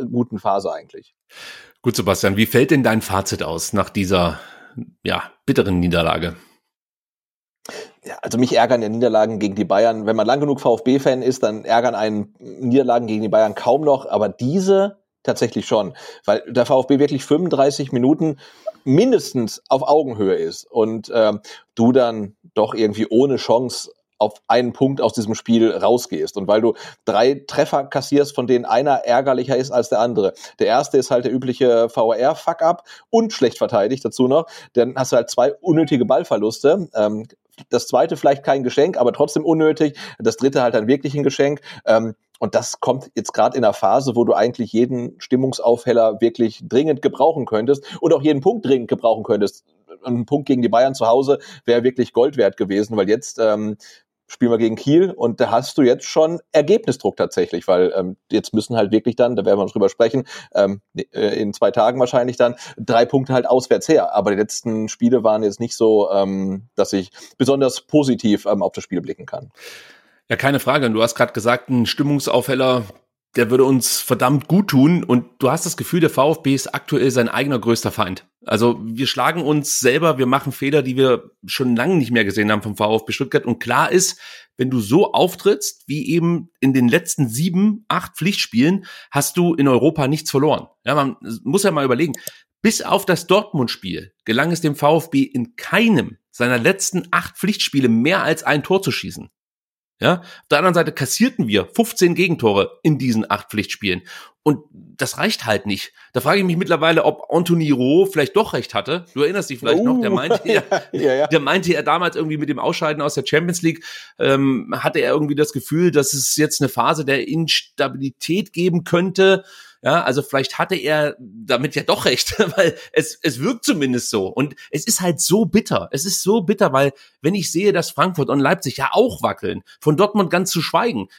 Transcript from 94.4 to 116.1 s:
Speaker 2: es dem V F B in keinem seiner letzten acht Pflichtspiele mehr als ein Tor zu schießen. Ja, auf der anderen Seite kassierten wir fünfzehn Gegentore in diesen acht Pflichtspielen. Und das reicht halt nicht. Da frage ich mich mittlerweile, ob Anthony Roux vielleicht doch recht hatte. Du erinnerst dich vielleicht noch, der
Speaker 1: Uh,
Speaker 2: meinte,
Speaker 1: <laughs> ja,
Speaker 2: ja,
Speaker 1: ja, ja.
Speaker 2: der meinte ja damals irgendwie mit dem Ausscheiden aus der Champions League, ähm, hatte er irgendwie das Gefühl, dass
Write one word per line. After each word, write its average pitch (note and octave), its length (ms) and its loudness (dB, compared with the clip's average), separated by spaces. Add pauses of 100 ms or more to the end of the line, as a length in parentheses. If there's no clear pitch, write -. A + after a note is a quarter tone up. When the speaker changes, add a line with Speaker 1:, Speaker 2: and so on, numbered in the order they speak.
Speaker 2:
es E3 80 -2
dem D3+ 160 -2
V D3+ 220 2
F D#3+ 120 -6
B C#3 140 2
in B2 320 -6
keinem F#3+ 640 0 (140)
seiner B2 260 0
letzten F#3 540 -2
acht - 260 -4
Pflichtspiele C#3+ 500 0
mehr C3+ 360 2
als D#3+ 200 -2
ein C#3 200 0
Tor F#3+ 180 0
zu C#3+ 100 -4
schießen. - 380 -10 (720)
Ja, F3 180 2
auf - 340 -20
der D3 80 4
anderen F3+ 160 2
Seite E3 160 2
kassierten - 560 -2
wir G2+ 260 2
fünfzehn F#3 400 2
Gegentore A#2+ 720 0
in D3+ 160 2
diesen A2+ 320 0
acht - 180 -4
Pflichtspielen. F#2+ 540 -4 (400)
Und D3 160 2 (120)
das - 460 -10
reicht F3+ 300 -4
halt G#2 180 0
nicht. G2+ 260 -6 (220)
Da B2+ 80 -2
frage E3 160 2
ich F#3+ 80 0
mich F3 100 0
mittlerweile, E3 480 2
ob - 280 -2
Anthony E3 400 2
Roux C#3 340 4
vielleicht D3+ 300 -2
doch G#3 180 0
recht - 220 -6
hatte. D#3+ 300 -4 (100)
Du C#3 80 0
erinnerst F3+ 260 -2
dich B2+ 80 -10
vielleicht D3 260 2
noch, B3+ 160 2
der G#3+ 120 -2
Speaker 1:
Uh, F#3+ 40 0
Speaker 2:
meinte, F3 260 0
Speaker 1:
<laughs> - 40 -12
ja, A3+ 240 2
Speaker 2:
ja, - 320 -4
Speaker 1:
ja, C3 140 2
ja. D3 120 0
Speaker 2:
der D#3+ 120 2
meinte D#3+ 340 0
ja D3+ 80 -2
damals E3 340 0
irgendwie D#3 220 -4
mit D3 100 -6
dem C#3+ 120 -4
Ausscheiden D3+ 420 -2
aus D3 140 -4
der C#3 100 -4
Champions F3 380 0
League, D#3+ 200 -2 (360)
ähm, C3+ 580 0
hatte D3+ 220 -2
er C3 140 0
irgendwie D3 220 -2
das D3 160 0
Gefühl, E3 380 0
dass D3 240 0